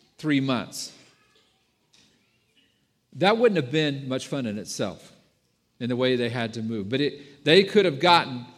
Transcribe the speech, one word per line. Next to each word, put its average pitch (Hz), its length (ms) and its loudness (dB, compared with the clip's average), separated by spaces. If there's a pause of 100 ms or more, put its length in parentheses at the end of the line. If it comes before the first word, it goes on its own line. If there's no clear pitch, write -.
(180)
three 147 220 0
months. 131 520 -4 (2250)
That 190 240 2
wouldn't 220 200 4
have 127 140 -2
been 143 360 -2
much 127 200 -6
fun 139 180 -4
in 104 120 -4
itself, - 560 -8 (680)
in 120 80 -6
the 123 80 -2
way 127 200 2
they 120 140 -2
had 117 260 -6
to 113 60 -8
move. 110 280 -6
But 135 120 -2
it, - 440 -6
they 175 180 8
could 196 220 2
have 139 140 -2
gotten 143 460 2 (120)